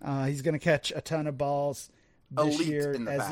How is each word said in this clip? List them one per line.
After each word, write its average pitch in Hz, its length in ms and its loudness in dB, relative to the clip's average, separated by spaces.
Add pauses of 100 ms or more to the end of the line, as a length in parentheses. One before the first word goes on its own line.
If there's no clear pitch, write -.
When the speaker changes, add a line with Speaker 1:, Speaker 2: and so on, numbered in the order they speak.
Speaker 1:
Uh, 139 220 -2
he's 139 160 -2
gonna 151 160 2
catch 160 360 2
a 165 60 -6
ton 156 260 -2
of 139 120 -4
balls 143 500 -2 (420)
this 151 260 2
Speaker 2:
Elite 160 120 2
Speaker 1:
year, 147 240 0
Speaker 2:
in 120 140 -2
the 143 60 -4
Speaker 1:
as 143 100 0
he, - 100 -2